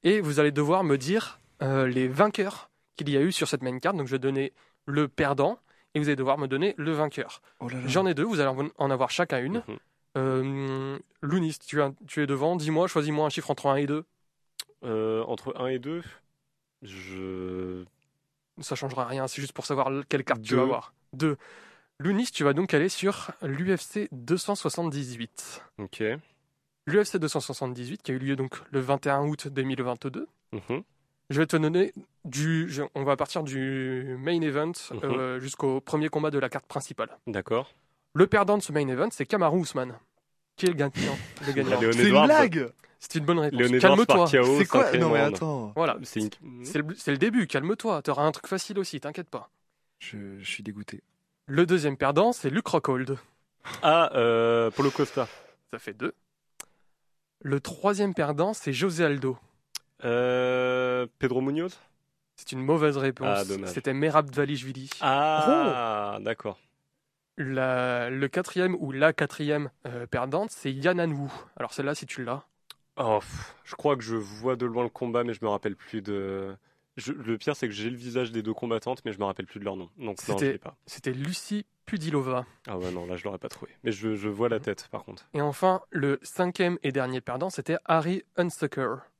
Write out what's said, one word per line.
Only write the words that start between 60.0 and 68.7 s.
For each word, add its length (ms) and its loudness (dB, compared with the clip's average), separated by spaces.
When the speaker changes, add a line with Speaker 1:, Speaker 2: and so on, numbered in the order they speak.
Speaker 3:
Euh, 1000 2
Pedro 220 2
Munoz ? 360 -2
Speaker 1:
C'est 180 -16
une 100 -6
mauvaise 340 2
réponse. 300 -2
Speaker 3:
Ah, 40 -2
dommage. 260 -4
Speaker 1:
C'était 220 -4
Merab 380 2
Dvalishvili. 580 -4
Speaker 3:
Ah, 1160 2
Speaker 1:
Oh. 60 -10
Speaker 3:
d'accord. 360 -6
Speaker 1:
La, 720 0
le 180 -2
quatrième 520 0